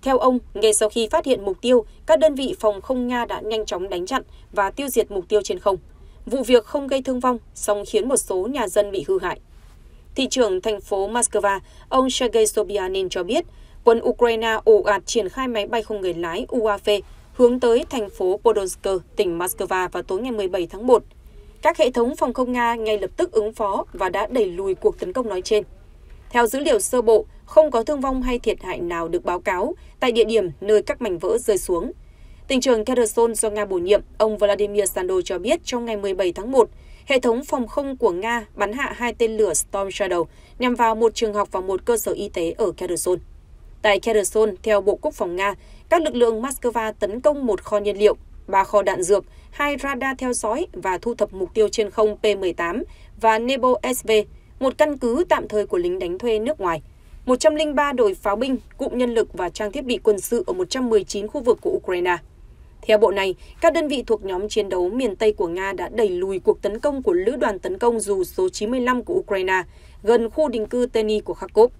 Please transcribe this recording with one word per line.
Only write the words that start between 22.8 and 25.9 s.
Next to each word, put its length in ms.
lập 200
tức 140
ứng 220
phó 400
và 160
đã 220
đẩy 140
lùi 300
cuộc 240
tấn 140
công 160
nói 120
trên. 220